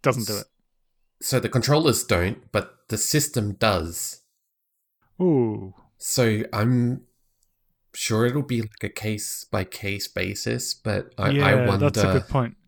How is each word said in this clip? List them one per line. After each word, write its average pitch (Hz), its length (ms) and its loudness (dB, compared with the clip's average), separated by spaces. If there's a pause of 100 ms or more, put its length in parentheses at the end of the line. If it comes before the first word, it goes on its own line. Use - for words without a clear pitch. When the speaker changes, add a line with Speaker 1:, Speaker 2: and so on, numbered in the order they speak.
Speaker 1:
Doesn't 123 260 0
do 107 60 -4
Speaker 2:
S-, 101 80 -6
Speaker 1:
it. - 60 -16 (720)
Speaker 2:
so 131 180 0
the 110 100 -2
controllers 123 540 2
don't, 92 480 0
but - 380 -4
the 110 80 -2
system 113 560 -2
does. 87 680 -2 (1000)
Speaker 1:
Ooh. 110 520 0 (240)
Speaker 2:
So 113 460 0 (100)
I'm 120 480 2 (920)
sure 113 320 0
it'll 135 180 0
be, 120 180 -2
like, 107 220 -10
a 104 60 -8
case-by-case 101 1200 -6
basis, 101 640 -4
but 101 440 -4
I, 98 100 0
I - 40 2
Speaker 1:
Yeah, 101 360 4
Speaker 2:
wonder 98 220 2
Speaker 1:
that's 101 160 2
a 95 80 4
good 92 160 0
point. 123 260 0 (120)